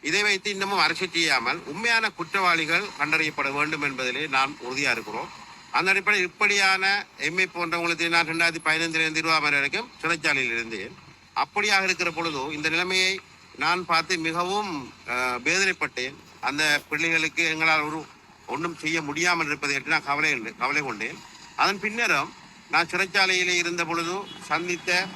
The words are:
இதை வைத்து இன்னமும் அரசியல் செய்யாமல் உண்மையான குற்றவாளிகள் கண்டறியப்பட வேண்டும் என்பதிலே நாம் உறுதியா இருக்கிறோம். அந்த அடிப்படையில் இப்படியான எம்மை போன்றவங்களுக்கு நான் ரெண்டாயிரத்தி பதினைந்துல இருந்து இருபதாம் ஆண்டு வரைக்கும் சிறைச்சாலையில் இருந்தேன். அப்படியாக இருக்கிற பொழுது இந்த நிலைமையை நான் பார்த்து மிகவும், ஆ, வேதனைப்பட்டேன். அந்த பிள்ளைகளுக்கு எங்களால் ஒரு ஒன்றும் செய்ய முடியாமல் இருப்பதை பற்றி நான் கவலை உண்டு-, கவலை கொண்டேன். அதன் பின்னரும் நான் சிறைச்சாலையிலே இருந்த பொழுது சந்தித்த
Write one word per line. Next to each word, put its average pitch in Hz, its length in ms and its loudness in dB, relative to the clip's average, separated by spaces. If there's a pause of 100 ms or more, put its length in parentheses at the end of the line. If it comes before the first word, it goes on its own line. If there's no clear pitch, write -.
இதை 175 200 0
வைத்து 208 300 2
இன்னமும் 196 280 0
அரசியல் 165 320 2
செய்யாமல் 147 540 2
உண்மையான 220 440 0
குற்றவாளிகள் 175 760 2 (160)
கண்டறியப்பட 151 540 0
வேண்டும் 147 300 -2
என்பதிலே 131 460 -2
நாம் 135 340 2
உறுதியா 131 280 -2
இருக்கிறோம். 113 560 -6 (240)
அந்த 175 200 2
அடிப்படையில் 196 380 2
இப்படியான 196 760 2 (120)
எம்மை 175 360 0
போன்றவங்களுக்கு 170 540 -2
நான் 170 200 4
ரெண்டாயிரத்தி 165 380 0
பதினைந்துல 160 300 0
இருந்து 160 240 0
இருபதாம் 160 240 2
ஆண்டு 147 120 2
வரைக்கும் 143 340 -2 (120)
சிறைச்சாலையில் 147 500 0
இருந்தேன். 113 440 -6 (400)
அப்படியாக 202 480 2
இருக்கிற 175 280 0
பொழுது 156 420 -4
இந்த 151 160 -2
நிலைமையை 185 500 0 (380)
நான் 170 280 0
பார்த்து 165 320 2
மிகவும், 170 760 -2 (180)
ஆ, 123 260 -2
வேதனைப்பட்டேன். 151 800 -2 (280)
அந்த 147 480 2
பிள்ளைகளுக்கு 160 560 0
எங்களால் 156 360 2
ஒரு 151 240 -4 (420)
ஒன்றும் 160 280 -4
செய்ய 156 260 -2
முடியாமல் 160 440 0
இருப்பதை 143 300 -2
பற்றி 139 160 -4
நான் 151 120 2
கவலை 147 300 0
உண்டு-, 110 240 -6
கவலை 139 240 0
கொண்டேன். 120 360 -6 (380)
அதன் 185 240 0
பின்னரும் 208 540 0 (380)
நான் 165 160 2
சிறைச்சாலையிலே 185 720 2
இருந்த 170 280 0
பொழுது 170 340 -2 (220)
சந்தித்த 175 760 -2